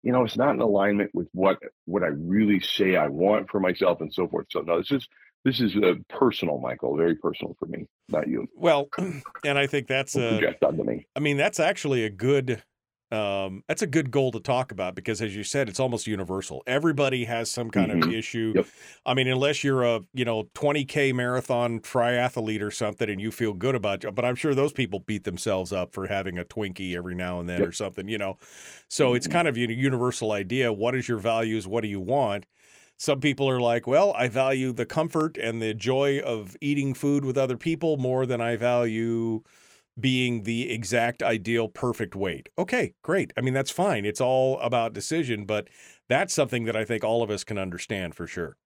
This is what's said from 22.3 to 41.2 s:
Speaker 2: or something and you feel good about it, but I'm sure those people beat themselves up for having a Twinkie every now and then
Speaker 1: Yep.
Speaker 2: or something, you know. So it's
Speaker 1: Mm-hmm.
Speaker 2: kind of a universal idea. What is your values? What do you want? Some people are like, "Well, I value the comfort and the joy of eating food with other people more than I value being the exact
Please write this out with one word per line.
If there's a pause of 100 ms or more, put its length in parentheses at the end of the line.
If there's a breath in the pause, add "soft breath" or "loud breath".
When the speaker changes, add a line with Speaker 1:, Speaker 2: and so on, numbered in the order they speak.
Speaker 2:
or
something
and
you
feel
good
about
it,
but
I'm
sure
those
people
beat
themselves
up
for
having
a
Twinkie
every
now
and
then
Speaker 1:
Yep.
Speaker 2:
or
something,
you
know. (520 loud breath)
So
it's
Speaker 1:
Mm-hmm.
Speaker 2:
kind
of
a (140)
universal
idea.
What
is
your
values?
What
do
you
want? (520 soft breath)
Some
people
are
like,
"Well,
I
value
the
comfort
and
the
joy
of
eating
food
with
other
people
more
than
I
value (560 soft breath)
being
the
exact